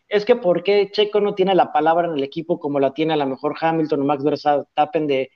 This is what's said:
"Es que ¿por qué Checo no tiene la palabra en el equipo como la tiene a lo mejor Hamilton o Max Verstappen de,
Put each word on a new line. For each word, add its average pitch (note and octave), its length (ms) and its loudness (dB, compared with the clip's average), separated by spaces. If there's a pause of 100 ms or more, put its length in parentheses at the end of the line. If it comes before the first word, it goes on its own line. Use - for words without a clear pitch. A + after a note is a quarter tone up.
"Es G#3 180 0
que A#3+ 120 4
¿por F3 260 0
qué G3+ 280 2
Checo G#3 280 0
no G3+ 160 0
tiene F#3+ 180 2
la D#3+ 200 4
palabra E3 340 2
en E3 80 -4
el C3+ 80 -2
equipo D#3+ 360 -6
como C#3+ 200 -4
la C3+ 140 0
tiene D#3+ 200 -2
a D3+ 40 0
lo C#3+ 100 0
mejor C3+ 320 -6
Hamilton D#3+ 420 0
o C#3 40 0
Max C#3+ 180 -2
Verstappen D3 840 0
de, C3+ 280 -2